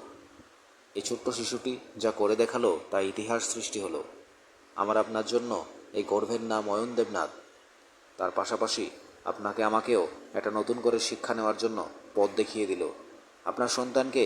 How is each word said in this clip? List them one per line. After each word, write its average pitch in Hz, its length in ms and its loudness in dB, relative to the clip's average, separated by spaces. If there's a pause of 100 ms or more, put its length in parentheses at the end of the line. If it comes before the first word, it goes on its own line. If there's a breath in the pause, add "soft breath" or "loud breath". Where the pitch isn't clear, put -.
(960)
এই 104 60 -4
ছোট্ট 113 280 -4
শিশুটি 120 440 -2 (240)
যা 110 140 2
করে 107 240 4
দেখালো 113 360 4 (180)
তা 98 100 2
ইতিহাস 107 420 0 (120)
সৃষ্টি 110 260 -6
হলো। 80 240 -4 (720)
আমার 104 220 2
আপনার 110 280 2
জন্য 120 260 0 (420)
এই 104 100 0
গর্বের 104 380 2
নাম 110 280 0
অয়ন 107 260 0
দেবনাথ। 104 360 0 (880)
তার 92 140 -2
পাশাপাশি 110 540 0 (400)
আপনাকে 104 380 -4
আমাকেও 107 440 4 (260)
একটা 107 180 -2
নতুন 110 300 0
করে 117 180 4
শিক্ষা - 340 -2
নেওয়ার 107 240 0
জন্য 110 220 -2 (360)
পথ 101 200 6
দেখিয়ে 107 360 0
দিল। 90 120 0 (640)
আপনার 107 220 0
সন্তানকে 127 580 2